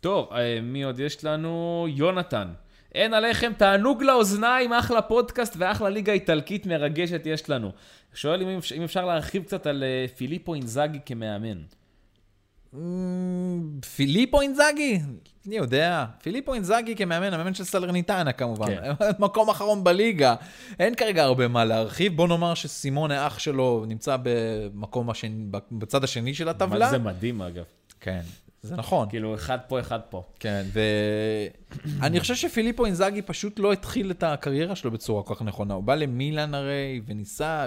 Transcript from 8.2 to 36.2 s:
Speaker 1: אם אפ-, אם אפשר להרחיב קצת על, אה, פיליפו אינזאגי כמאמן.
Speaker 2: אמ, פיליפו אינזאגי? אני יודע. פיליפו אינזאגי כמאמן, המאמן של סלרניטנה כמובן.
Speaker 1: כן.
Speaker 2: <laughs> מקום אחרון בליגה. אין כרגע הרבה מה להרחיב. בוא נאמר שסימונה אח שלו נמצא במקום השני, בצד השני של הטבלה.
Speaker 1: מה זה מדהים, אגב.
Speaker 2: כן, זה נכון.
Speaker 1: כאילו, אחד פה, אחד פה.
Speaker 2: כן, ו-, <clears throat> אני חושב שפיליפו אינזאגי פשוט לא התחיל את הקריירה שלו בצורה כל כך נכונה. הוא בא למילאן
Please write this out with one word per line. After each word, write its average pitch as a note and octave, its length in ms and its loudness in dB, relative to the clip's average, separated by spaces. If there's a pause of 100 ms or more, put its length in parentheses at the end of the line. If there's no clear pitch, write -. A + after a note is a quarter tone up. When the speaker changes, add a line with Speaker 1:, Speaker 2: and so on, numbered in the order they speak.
Speaker 1:
אם F#3 160 -2
אפ-, - 140 -8
אם D#3 100 -6
אפשר F3+ 220 -2
להרחיב F3 380 -2
קצת F#3 240 -6
על, C#3+ 180 0
אה, C3 220 0 (100)
פיליפו E3 380 -6
אינזאגי C#3 520 -2
כמאמן. A2 520 -6 (1160)
Speaker 2:
אמ, F3+ 1040 -4 (160)
פיליפו G#3 440 4
אינזאגי? C#4 600 4 (460)
אני G#3 100 -6
יודע. D3+ 480 2 (180)
פיליפו C4 320 -4
אינזאגי A3+ 420 0
כמאמן, F#3 380 0
המאמן F3 200 -2
של F#3 100 -8
סלרניטנה F3+ 680 0
כמובן. A2 340 -2
Speaker 1:
כן. G#2 260 -2 (140)
Speaker 2:
<laughs> G3+ 180 2
מקום G#3+ 260 4
אחרון G3+ 340 2
בליגה. F3+ 500 6 (440)
אין A3+ 160 4
כרגע G3 300 4
הרבה B2+ 240 4
מה A#2+ 160 4
להרחיב. A2+ 520 2
בוא E3+ 120 6
נאמר E3+ 260 2
שסימונה C#3+ 720 -2
אח - 120 -4
שלו B2+ 500 2
נמצא A2+ 340 -2
במקום A2+ 880 -2
השני, A2 340 -6 (280)
בצד A2+ 320 0
השני B2+ 300 -4
של D#3+ 140 -4
הטבלה. F#3+ 360 2
Speaker 1:
מה - 60 4
זה - 80 2
מדהים, G#2+ 440 -4
אגב. F2 220 -8 (360)
Speaker 2:
כן, F#2 200 -4 (420)
זה C3 140 -10
נכון. B2 320 0
Speaker 1:
כאילו, A2 260 -4
אחד B2 240 -4 (100)
פה, B2+ 120 -2
אחד A#2 200 -6 (100)
פה. F#2 120 -10 (180)
Speaker 2:
כן, G2+ 220 -2 (100)
ו-, G#2+ 720 0 (300)
<clears throat> C#3+ 300 -4
אני E3+ 140 2
חושב A#3+ 140 -2
שפיליפו A#3 520 0
אינזאגי G3 360 0
פשוט G3+ 360 -8
לא G3+ 140 4
התחיל G3 380 -2
את F3 120 -4
הקריירה D#3 540 0
שלו B2 140 -4
בצורה A2 320 -2
כל G#2+ 120 -6
כך - 80 -8
נכונה. G2+ 320 -4
הוא F#2+ 100 -4
בא B2+ 100 4
למילאן D3 600 -2